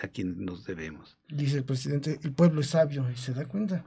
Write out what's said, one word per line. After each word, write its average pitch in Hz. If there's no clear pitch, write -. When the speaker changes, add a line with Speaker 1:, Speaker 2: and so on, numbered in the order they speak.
Speaker 1:
a 95
quien 92
nos 90
debemos. 80
Speaker 2:
Dice 143
el 135
presidente, 139
"El 151
pueblo 156
es 135
sabio", 143
y 120
se -
da 135
cuenta. 196